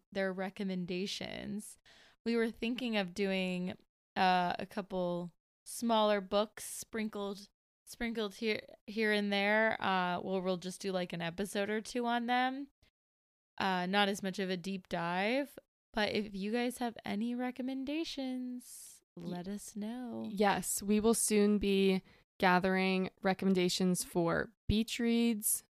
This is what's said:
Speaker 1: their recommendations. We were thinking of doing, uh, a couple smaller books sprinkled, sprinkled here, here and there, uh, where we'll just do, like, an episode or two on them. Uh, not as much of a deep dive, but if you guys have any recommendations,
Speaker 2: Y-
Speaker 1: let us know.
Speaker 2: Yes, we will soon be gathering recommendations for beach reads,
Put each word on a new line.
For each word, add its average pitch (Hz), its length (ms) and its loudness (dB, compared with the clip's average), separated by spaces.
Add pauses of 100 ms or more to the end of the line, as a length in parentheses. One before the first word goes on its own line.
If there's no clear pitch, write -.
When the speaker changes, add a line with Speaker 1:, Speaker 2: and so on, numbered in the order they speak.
(120)
Speaker 1:
their 196 200 -2
recommendations. 185 1500 -6 (480)
We 233 100 0
were 226 140 0
thinking 233 480 -4
of 180 160 -4
doing, 185 580 -2 (420)
uh, 180 440 4
a 202 80 -6
couple 180 680 -4 (320)
smaller 214 560 2
books 202 440 -2
sprinkled, 202 840 -8 (380)
sprinkled 226 480 -4
here, 220 260 -2 (260)
here 214 260 0
and 202 200 2
there, 208 500 4
uh, 180 360 2
where 190 240 0
we'll 185 160 2
just 180 240 -8
do, 196 100 -2
like, 180 220 0
an 170 80 -4
episode 202 480 -2
or 220 100 0
two 240 260 -2
on 240 200 0
them. 262 400 0 (920)
Uh, 185 280 2
not 202 220 4
as 202 140 -2
much 190 160 -4
of 190 120 -2
a 185 80 0
deep 190 320 -8
dive, 190 580 0 (460)
but 208 180 0
if 208 220 -4
you 196 180 -4
guys 240 240 -2
have 240 200 -4 (100)
any 226 280 -4
recommendations, 254 1700 -6 (160)
Speaker 2:
Y- 170 120 -10
Speaker 1:
let 175 200 -6
us 202 280 -10
know. 226 540 -8
Speaker 2:
Yes, 190 520 2
we 208 180 4
will 220 140 6
soon 208 440 4
be 196 440 4 (360)
gathering 190 720 4 (120)
recommendations 185 800 2
for 165 480 0 (180)
beach 220 300 2
reads, 233 760 2